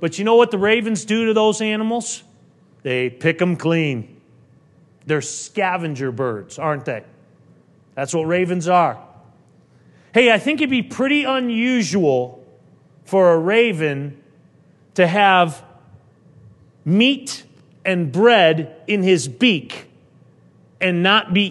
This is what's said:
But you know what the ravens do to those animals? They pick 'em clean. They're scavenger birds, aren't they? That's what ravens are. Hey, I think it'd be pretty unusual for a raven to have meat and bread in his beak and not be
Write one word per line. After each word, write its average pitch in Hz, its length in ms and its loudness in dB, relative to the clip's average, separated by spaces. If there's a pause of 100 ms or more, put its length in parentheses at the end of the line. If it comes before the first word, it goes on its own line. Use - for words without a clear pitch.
But 165 180 -6
you 202 60 -4
know 226 120 4
what 233 140 4
the 208 80 -4
ravens 214 460 0
do 226 220 -2
to 220 80 2
those 214 260 2
animals? 220 640 -6 (640)
They 127 240 -2
pick 165 320 -4
'em 180 140 0
clean. 156 640 -4 (840)
They're 151 140 -2
scavenger 160 920 -6
birds, 110 440 -8
aren't 147 280 -6
they? 113 180 -8 (920)
That's 139 180 -6
what 160 140 -4
ravens 175 400 -2
are. 165 280 2 (1200)
Hey, 240 160 6
I 214 80 4
think 285 220 -2
it'd 294 100 -2
be 254 140 0
pretty 277 400 -2
unusual 220 1200 -2 (580)
for 185 280 4
a 165 80 4
raven 160 840 -2 (720)
to 185 100 4
have 180 600 2 (1200)
meat 240 580 0 (420)
and 175 280 -2
bread 170 640 2 (100)
in 202 160 -2
his 175 240 2
beak 139 640 -2 (920)
and 180 220 -2
not 196 320 2
be 202 160 2